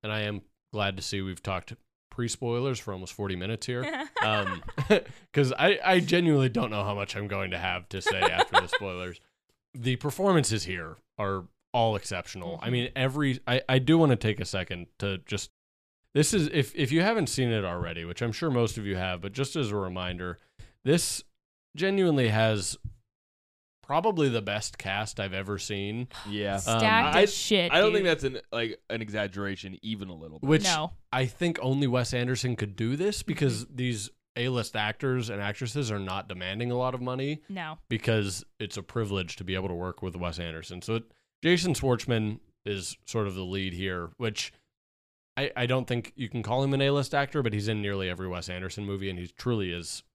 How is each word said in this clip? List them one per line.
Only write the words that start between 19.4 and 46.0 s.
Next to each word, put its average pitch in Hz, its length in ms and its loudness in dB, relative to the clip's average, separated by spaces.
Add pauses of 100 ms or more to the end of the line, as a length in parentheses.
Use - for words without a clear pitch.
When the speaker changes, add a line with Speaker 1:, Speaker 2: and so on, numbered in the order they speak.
Speaker 1:
as 127 120 0
a 104 60 -2
reminder, 90 640 -4 (460)
this - 380 2 (520)
genuinely 170 540 4
has 107 480 2 (1040)
probably 160 460 4
the 127 120 2
best 104 360 -4
cast 101 420 -2
I've 98 140 -2
ever 98 260 -2
seen. 107 480 -4 (200)
Speaker 3:
Yeah. 101 280 -2
Speaker 1:
Um, 98 40 0 (200)
Speaker 2:
Stacked 214 360 4
Speaker 3:
I, 180 80 8
Speaker 2:
as 208 100 4
shit, 180 380 2
Speaker 3:
I 151 80 6
don't 208 140 6
think 202 120 2
Speaker 2:
dude. 170 60 4
Speaker 3:
that's 156 120 0
an, 127 160 -2 (120)
like, 113 280 -2 (100)
an 113 120 -2
exaggeration, 101 840 -4
even 104 260 -6
a 87 60 -12
little 78 240 -14
bit. 135 100 -2
Speaker 1:
Which 151 140 8
Speaker 2:
No. 165 300 0 (180)
Speaker 1:
I 131 160 2
think 170 340 -2
only 135 260 2
Wes 123 260 2
Anderson 123 420 0
could 104 200 -4
do 117 200 0
this 196 280 -2
because 131 420 0
Speaker 2:
Mm-hmm. 143 100 -18
Speaker 1:
these 120 340 -4 (280)
A-list 120 380 -2
actors 113 540 0
and 101 120 -4
actresses 113 500 -4
are 104 80 -2
not 95 280 -6
demanding 98 440 -4
a 123 60 -2
lot 127 180 -2
of 123 60 -6
money 135 460 -4
Speaker 2:
No. 165 300 -10 (100)
Speaker 1:
because 107 560 0 (160)
it's 104 180 -8
a 95 60 -10
privilege 98 540 -4
to 101 60 -10
be 92 120 -4
able 95 140 -4
to 90 60 -4
work 87 260 -6
with 90 140 -6
Wes 87 240 -4
Anderson. 82 420 -10
So 113 140 -2
it, 117 80 -2 (400)
Jason 175 300 4
Schwartzman 117 640 0 (260)
is 98 400 -6
sort 110 220 -2
of 92 80 -6
the 95 100 -6
lead 95 280 -2
here, 90 440 -4
which 110 340 -4 (840)
I, 139 180 -2
I 123 120 0
don't 127 200 2
think 120 280 -2